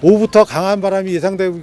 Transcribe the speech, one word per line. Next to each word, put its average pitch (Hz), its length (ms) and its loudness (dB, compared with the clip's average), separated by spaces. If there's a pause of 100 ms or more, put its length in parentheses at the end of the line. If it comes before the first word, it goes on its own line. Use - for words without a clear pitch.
오후부터 208 400 4
강한 190 360 -2
바람이 190 360 -4
예상되고, 180 480 -4